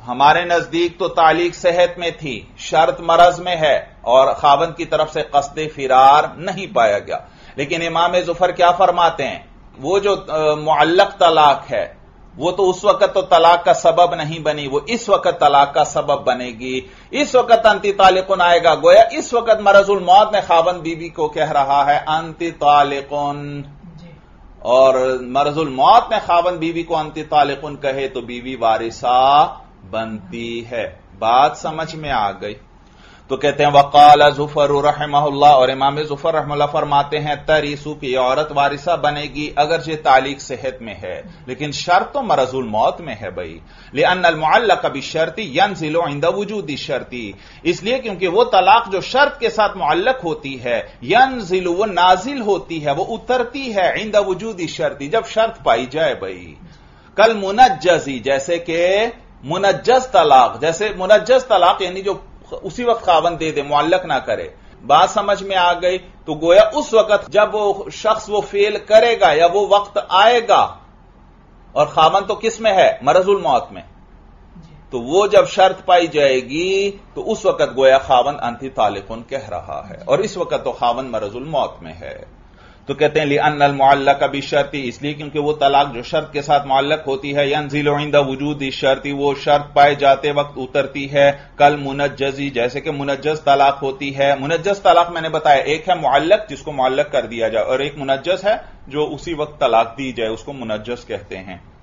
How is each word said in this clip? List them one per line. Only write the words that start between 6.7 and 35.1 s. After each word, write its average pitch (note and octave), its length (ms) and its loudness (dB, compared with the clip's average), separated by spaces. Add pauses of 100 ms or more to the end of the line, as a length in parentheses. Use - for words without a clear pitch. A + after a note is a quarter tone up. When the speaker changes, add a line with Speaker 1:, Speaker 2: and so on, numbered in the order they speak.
Speaker 1:
पाया G#2+ 260 2
गया। E2+ 280 -10 (300)
लेकिन D#3+ 240 -6
इमाम E3+ 360 -2
जुफर F3 340 -2
क्या F3 200 2
फरमाते F3 520 0
हैं, G#2 260 -10 (300)
वो E3 200 -2
जो, G3 160 0
अ, D3+ 400 -2
मुअल्लक D#3 520 2 (120)
तलाक D#3 500 4
है G#2 300 -6 (360)
वो E3 160 -4
तो F#3 120 -2
उस F#3 220 0
वक्त F#3+ 280 2
तो F#3+ 80 0
तलाक F3 420 4
का F3 100 4
सबब F3 400 2
नहीं D#3+ 300 -8
बनी, D3 240 -4
वो C#3+ 220 -4
इस A3+ 200 -6
वक्त - 180 2
तलाक C#3+ 480 2
का D3+ 80 2
सबब C#3+ 440 -4
बनेगी। B2+ 640 -6 (240)
इस C4+ 220 -2
वक्त A#3 300 4
अंति G3+ 260 2
तालिकुन F#3 500 4
आएगा, E3+ 340 4
गोया E3+ 280 8
इस - 300 -4
वक्त A3+ 280 2
मरजुल G3+ 420 4
मौत G3 300 6
में G3 120 0
खावंद F3+ 300 2
बीवी E3 340 -8
को D#3+ 180 -4
कह D#3 240 -4
रहा C#3 320 2
है C#3+ 160 2
अंति D#3+ 520 -6
तालिकुन, C#3+ 1120 0 (320)
Speaker 2:
जी। - 140 -20 (560)
Speaker 1:
और C3 560 2
मरजुल C#3+ 480 -4
मौत D3+ 420 4
में G#3+ 100 -2
खावंद E3+ 380 0
बीवी E3 240 -6
को E3+ 120 -6
अंति D#3 280 -6
तालिकुन D3 520 -2
कहे C3+ 320 -4
तो C3 140 -8
बीवी A#2+ 340 -12
वारिसा A#2+ 880 2 (480)
बनती A2+ 680 -10
है। A#2 380 -8 (200)
बात B2+ 380 2
समझ D#3+ 380 -8
में D3+ 160 -8
आ G#2+ 200 -2
गई। G2+ 240 -10 (760)
तो C3+ 80 -4
कहते C#3+ 260 0
हैं, D3 80 2
वकाल D3 600 8
जुफर C#3+ 380 -2
रहमहुल्लाह, D3 840 2